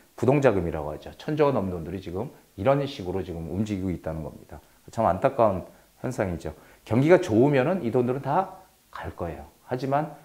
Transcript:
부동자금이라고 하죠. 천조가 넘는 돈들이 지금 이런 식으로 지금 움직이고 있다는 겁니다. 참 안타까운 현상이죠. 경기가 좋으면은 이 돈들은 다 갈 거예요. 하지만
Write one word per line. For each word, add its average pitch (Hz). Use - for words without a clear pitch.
부동자금이라고 95
하죠. 76
천조가 147
넘는 95
돈들이 85
지금 92
이런 139
식으로 92
지금 82
움직이고 95
있다는 80
겁니다. -
참 110
안타까운 95
현상이죠. 92
경기가 147
좋으면은 143
이 117
돈들은 127
다 160
갈 -
거예요. 82
하지만 139